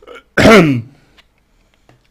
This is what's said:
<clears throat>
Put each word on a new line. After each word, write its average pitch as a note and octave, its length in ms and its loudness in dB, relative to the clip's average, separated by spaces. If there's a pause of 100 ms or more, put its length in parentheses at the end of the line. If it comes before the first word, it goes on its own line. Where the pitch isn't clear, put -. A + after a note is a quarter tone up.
(360)
<clears throat> D3+ 580 0 (1160)